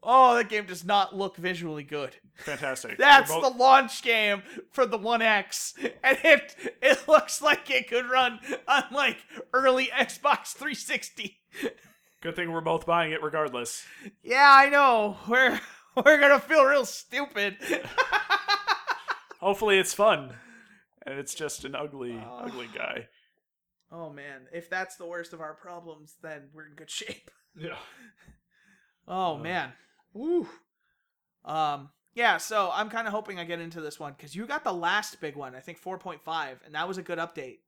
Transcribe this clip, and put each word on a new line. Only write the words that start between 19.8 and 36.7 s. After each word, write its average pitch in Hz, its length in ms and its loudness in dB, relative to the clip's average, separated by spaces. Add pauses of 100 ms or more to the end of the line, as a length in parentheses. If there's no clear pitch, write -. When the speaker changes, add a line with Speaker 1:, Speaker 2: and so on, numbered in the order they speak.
Speaker 2:
fun. 151 400 2 (720)
And 135 120 -12
it's 143 160 -10
just 147 320 -10
an 139 100 -10
ugly, 135 400 -10
Speaker 1:
Uh, 120 300 -16
Speaker 2:
ugly 120 300 -12
guy. - 320 -8 (840)
Speaker 1:
Oh, 165 160 -14
man. 139 340 -18 (100)
If 170 160 -14
that's 185 260 -8
the 175 100 -16
worst 170 280 -12
of 165 80 -16
our 156 120 -12
problems, 165 680 -20
then 151 220 -16 (100)
we're 156 140 -20
in 147 80 -20
good 156 140 -20
shape. - 400 -14 (280)
Speaker 2:
Yeah. 160 180 -12 (1300)
Speaker 1:
Oh, 180 280 -4
Speaker 2:
Uh. - 40 -14
Speaker 1:
man. 156 340 -8 (400)
Woo. 311 340 -4 (960)
Um, 147 460 -4 (240)
yeah, 226 240 2
so 202 360 -2
I'm 208 160 -4
kinda 226 220 -6
hoping 208 280 -8
I 170 60 -8
get 170 140 -8
into 165 220 -14
this 147 180 -14
one, 147 160 -12
'cause 147 200 -20
you 214 100 -10
got 302 180 -8
the 226 80 -4
last 180 480 -4
big 143 160 -10
one, 135 200 -14
I 131 40 -18
think 160 180 -18
four 185 200 -12
point 175 260 -14
five, 147 420 -8
and 151 100 -18